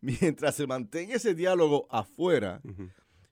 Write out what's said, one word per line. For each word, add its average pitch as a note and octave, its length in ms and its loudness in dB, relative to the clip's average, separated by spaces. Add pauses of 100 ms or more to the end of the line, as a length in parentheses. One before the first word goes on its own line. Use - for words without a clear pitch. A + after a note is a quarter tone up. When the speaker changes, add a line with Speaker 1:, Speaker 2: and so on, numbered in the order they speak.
Speaker 1:
mientras C#3 540 0
se D3 140 -2
mantenga D#3 480 -6
ese G#3 180 0
diálogo E3 560 2
afuera, A2+ 720 0
Speaker 2:
Ujú. F#2 260 -14 (440)